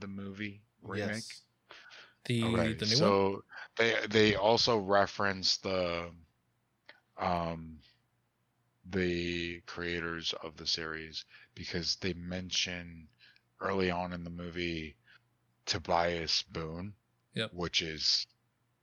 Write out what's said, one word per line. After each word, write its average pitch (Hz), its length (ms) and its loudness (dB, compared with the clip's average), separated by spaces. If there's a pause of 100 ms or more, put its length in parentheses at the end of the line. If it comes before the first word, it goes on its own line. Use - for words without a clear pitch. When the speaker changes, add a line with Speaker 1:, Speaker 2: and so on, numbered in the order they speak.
Speaker 1:
the 98 80 -8
movie 98 540 -8 (200)
remake? 101 280 -4
Speaker 2:
Yes. 110 320 -8 (840)
Speaker 3:
The, 120 180 2
Speaker 1:
Okay, 113 300 2
Speaker 3:
the 110 120 -4
new 107 100 2
Speaker 1:
so 98 360 6
Speaker 3:
one? 98 100 -6 (360)
Speaker 1:
they, 113 180 4 (140)
they 107 260 8
also 113 440 6
reference 98 800 2
the, 87 520 0 (1120)
um, 82 580 0 (1120)
the 87 800 -2
creators 85 680 -4 (100)
of 80 140 -10
the 82 80 -10
series, 80 600 -6 (280)
because 85 440 -4
they 92 160 -2
mention 87 920 -4 (540)
early 95 300 2
on 90 220 -2
in 87 100 -6
the 87 80 -8
movie 85 640 -6 (720)
Tobias 85 760 0
Boone, 87 500 -6 (400)
Speaker 3:
Yep. 110 200 -4
Speaker 1:
which 87 280 -2
is 78 460 -2 (560)